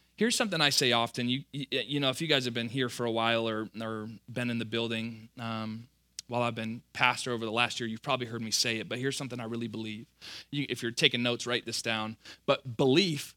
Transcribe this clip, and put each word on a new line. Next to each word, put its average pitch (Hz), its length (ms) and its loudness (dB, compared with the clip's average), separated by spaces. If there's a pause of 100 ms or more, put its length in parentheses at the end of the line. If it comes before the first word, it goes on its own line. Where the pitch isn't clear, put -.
(160)
Here's 233 220 2
something 190 240 0
I 143 80 6
say 131 240 4
often. 117 340 2
You, 127 240 0
you, 139 200 -6
you 135 280 0
know, 135 100 2
if 127 120 -2
you 165 60 -2
guys 135 180 4
have 120 80 -2
been 117 160 -2
here 127 180 0
for 120 180 -4
a 117 60 0
while 113 380 2
or, 110 180 -2 (140)
or 110 260 -6 (240)
been 123 180 -2
in 117 100 0
the 117 60 -2
building, 113 600 -4 (100)
um, 113 500 -6 (420)
while 120 120 2
I've 120 140 0
been 113 260 -6 (100)
pastor 123 400 2
over 113 140 -2
the 107 80 -4
last 117 260 2
year, 117 80 -4
you've 110 140 -6
probably 127 260 -2
heard 117 140 -6
me 110 100 -4
say 113 280 2
it, 92 100 -6
but 123 80 -4
here's 135 180 -2
something 123 240 -8
I 117 60 -6
really 117 240 -4
believe. 110 380 -8 (440)
You, 143 160 -2
if - 140 -4
you're 120 100 -2
taking 123 320 4
notes, 120 240 0
write 120 180 0
this 113 160 -4
down. 110 360 -2 (280)
But 131 300 2
belief 147 600 4